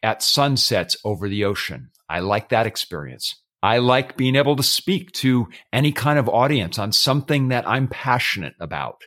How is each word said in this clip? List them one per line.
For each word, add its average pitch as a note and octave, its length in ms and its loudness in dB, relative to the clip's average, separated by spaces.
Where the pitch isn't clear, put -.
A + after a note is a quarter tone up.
at A2 220 -2
sunsets B2+ 800 0
over G2+ 240 -4
the G#2 160 -2
ocean. F#2 480 -6
I E2+ 140 -2
like G#2 280 -2
that A2+ 180 4
experience. C#2+ 680 -8
I A2 180 4
like B2+ 360 2
being C3 220 2
able C#3+ 180 4
to C3+ 80 -2
speak - 500 -2
to B2+ 360 2
any C#3+ 180 4
kind D3 280 2
of B2+ 100 0
audience A#2+ 500 0
on G#2 140 -4
something C#3 560 2
that B2 180 -2
I'm C3 220 2
passionate B2 720 -2
about. C#2+ 460 -8